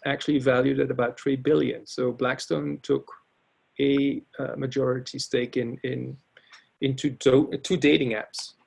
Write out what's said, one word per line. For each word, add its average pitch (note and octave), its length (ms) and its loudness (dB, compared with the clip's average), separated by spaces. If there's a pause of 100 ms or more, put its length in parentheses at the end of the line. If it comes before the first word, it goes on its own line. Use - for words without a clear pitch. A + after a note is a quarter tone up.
actually C#3+ 340 0
valued C3 400 4
at C3 100 0
about B2 300 -2
three C#3 160 0
billion. C3+ 500 0
So B2+ 260 -2
Blackstone C#3+ 720 -4
took C#3 280 0 (680)
a, C#3 420 2 (180)
uh, B2+ 160 -6
majority C3 640 -2
stake B2 380 -2
in, A#2+ 260 -2
in, B2+ 340 -6 (640)
into C3+ 300 0
do-, C3+ 400 4 (120)
two F#3 140 0
dating C#3+ 340 4
apps. - 420 -8 (140)